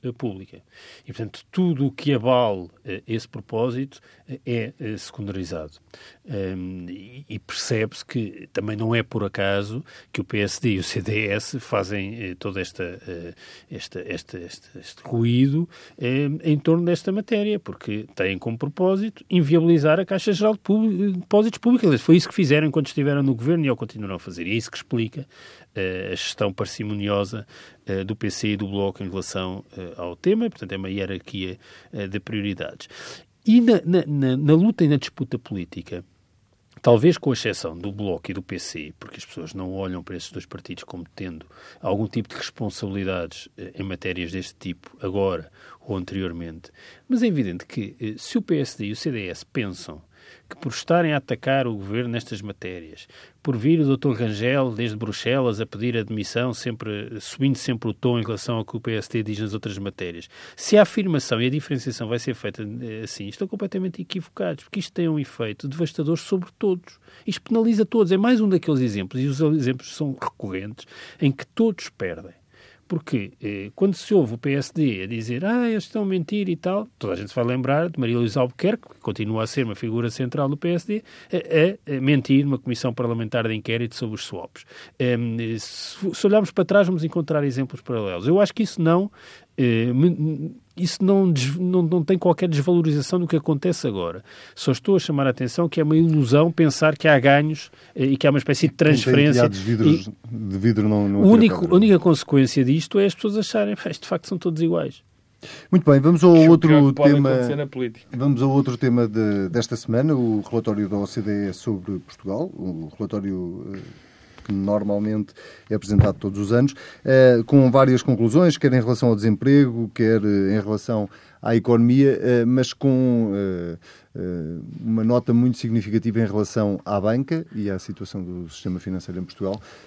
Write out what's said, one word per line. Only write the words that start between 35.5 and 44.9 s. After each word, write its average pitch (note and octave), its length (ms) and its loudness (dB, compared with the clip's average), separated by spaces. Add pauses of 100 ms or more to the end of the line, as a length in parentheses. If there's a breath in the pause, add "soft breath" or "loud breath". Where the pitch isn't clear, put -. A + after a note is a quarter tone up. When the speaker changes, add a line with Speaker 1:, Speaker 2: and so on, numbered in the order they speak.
Speaker 1:
talvez B2+ 360 6
com C#3 160 -2
exceção F2 440 -6
do G2 140 -10
Bloco G2 400 -6
e - 20 -8
do F#2 80 -10
P F2+ 180 -10
C, D2+ 400 -12
porque - 180 -18
as - 80 -18
pessoas - 280 -14
não F#2 200 -10
olham F#2 300 -8
para F#2 120 -14
esses - 160 -14
dois F2+ 140 -12
partidos - 380 -16
como F2 220 -14 (100)
tendo F2 300 -12 (360 loud breath)
algum G2+ 260 -2
tipo - 220 -6
de - 60 -16
responsabilidades, F#2+ 1200 -8
eh, F#2 180 -16
em G2 80 -10
matérias F2+ 480 -8
deste F#2 240 -10
tipo, - 460 -14